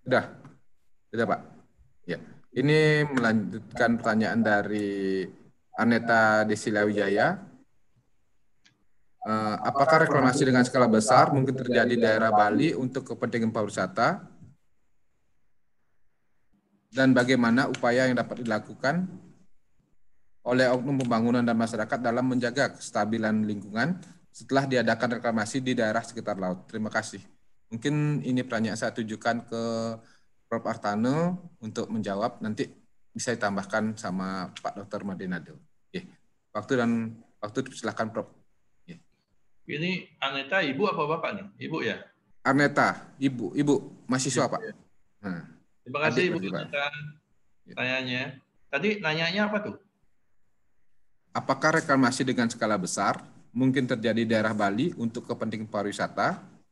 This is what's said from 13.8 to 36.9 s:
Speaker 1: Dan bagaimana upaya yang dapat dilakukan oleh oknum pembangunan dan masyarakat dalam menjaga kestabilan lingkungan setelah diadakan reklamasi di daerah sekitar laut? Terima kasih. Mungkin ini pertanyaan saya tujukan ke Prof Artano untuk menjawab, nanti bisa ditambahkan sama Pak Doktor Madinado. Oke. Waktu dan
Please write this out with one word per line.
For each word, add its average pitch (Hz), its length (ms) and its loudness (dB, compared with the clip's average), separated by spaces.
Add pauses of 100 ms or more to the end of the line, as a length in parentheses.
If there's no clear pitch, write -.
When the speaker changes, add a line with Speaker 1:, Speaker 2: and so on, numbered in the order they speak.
Speaker 1:
Dan 131 240 6
bagaimana 123 560 4
upaya 127 400 2
yang 123 80 0
dapat 117 240 -4
dilakukan 127 640 -2 (1400)
oleh 127 320 4
oknum 131 320 0
pembangunan 120 400 2
dan 117 80 2
masyarakat 113 480 -2
dalam 123 240 0
menjaga 123 480 0
kestabilan 107 720 0
lingkungan 107 560 -4 (280)
setelah 139 360 -2
diadakan 117 540 0
reklamasi 113 420 -2
di 127 160 -2
daerah 113 240 0
sekitar 110 320 -8
laut? 92 320 -6
Terima 110 240 -6
kasih. 107 320 -6 (480)
Mungkin 147 560 -2
ini 127 160 0
pertanyaan 113 320 -2
saya 110 160 -4
tujukan 110 560 -4
ke 113 160 -6 (880)
Prof 113 160 -4
Artano 120 720 0 (240)
untuk 110 320 -6
menjawab, 104 480 -4
nanti 110 240 -4 (480)
bisa 113 160 -4
ditambahkan 107 640 -2
sama 95 640 -6
Pak - 240 -8
Doktor 98 240 -8
Madinado. 90 480 -8 (320)
Oke. - 240 -12 (400)
Waktu 107 240 -6
dan 117 400 0 (240)